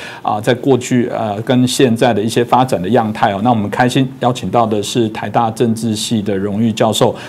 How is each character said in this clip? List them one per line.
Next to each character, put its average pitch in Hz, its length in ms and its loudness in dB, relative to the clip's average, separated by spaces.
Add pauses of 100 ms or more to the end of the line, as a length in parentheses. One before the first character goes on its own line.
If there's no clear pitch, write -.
(240)
啊， 107 180 2
在 123 140 2
过 131 220 2
去， 123 380 0
呃， 110 260 -4
跟 127 260 2
现 123 280 2
在 120 160 2
的 104 80 2
一 110 80 -2
些 120 160 0
发 123 220 2
展 104 160 -2
的 90 80 -4
样 113 240 2
态 113 180 0
哦。 98 120 -4
那 123 80 4
我 120 40 2
们 101 140 -2
开 127 180 0
心 131 220 0 (120)
邀 123 120 0
请 95 160 -6
到 117 160 2
的 107 160 0
是 113 280 -2
台 107 200 -8
大 117 220 0
政 113 240 0
治 110 200 -4
系 107 260 -2
的 98 140 -4
荣 101 240 -4
誉 113 120 2
教 110 200 2
授 104 240 2 (140)